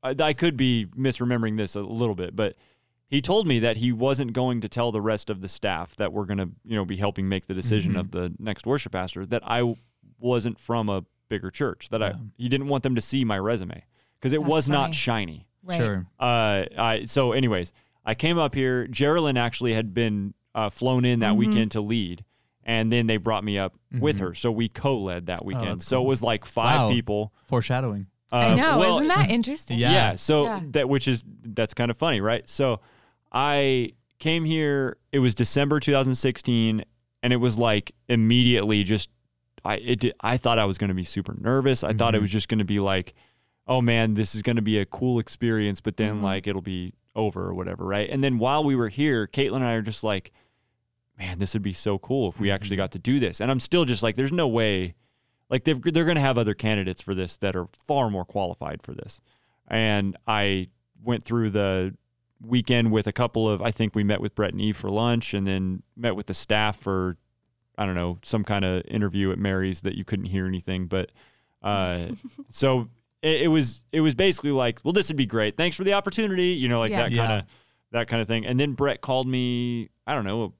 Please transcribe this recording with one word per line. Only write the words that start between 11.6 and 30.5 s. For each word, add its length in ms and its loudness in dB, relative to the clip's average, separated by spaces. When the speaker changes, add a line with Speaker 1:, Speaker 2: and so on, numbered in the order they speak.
Speaker 1:
that 140 -2
I, 60 0
Speaker 2:
Yeah. 60 -8
Speaker 1:
he 120 -4
didn't 180 -2
want 160 -2
them 100 0
to 80 0
see 240 -2
my 140 0
resume 440 -4
'cause 100 0
it 100 0
Speaker 3:
That's 80 -2
Speaker 1:
was 200 2
not 140 2
Speaker 3:
funny. 100 -4
Speaker 1:
shiny. 540 -4
Speaker 3:
Right. 140 -6
Speaker 2:
Sure. 280 0
Speaker 1:
Uh, 460 2
I, 280 0
so 260 2
anyways, 420 0
I 80 -2
came 240 0
up 160 0
here. 340 0
Jerilyn 520 2
actually 340 0
had 220 0
been, 400 0
uh, 160 -2
flown 340 0
in 180 2
that 100 4
Speaker 3:
Mm-hmm. 80 4
Speaker 1:
weekend 320 2
to 100 -2
lead, 420 -4
and 280 0
then 160 4
they 100 2
brought 260 -2
me 140 -2
up 160 -2
with 260 0
Speaker 2:
Mm-hmm. 80 -2
Speaker 1:
her. 100 -6
So 160 -2
we 180 0
co-led 560 -2
that 160 -4
Speaker 2:
Oh, 60 -10
Speaker 1:
weekend. 320 -4
Speaker 2:
that's 80 -10
Speaker 1:
So 100 2
Speaker 2:
cool. 80 2
Speaker 1:
it 40 2
was, 120 0
like, 240 0
five 360 2
Speaker 2:
Wow. 100 2
Speaker 1:
people. 420 -2
Speaker 2:
Foreshadowing. 580 -2
Speaker 1:
Uh, 40 -2
Speaker 3:
I 200 6
know. 220 4
Speaker 1:
well, 200 4
Speaker 3:
Isn't 100 2
that 240 4
interesting? 480 -2
Speaker 2:
Yeah. 120 4
Speaker 1:
Yeah. 240 4
So 280 2
Speaker 3:
Yeah. 180 -2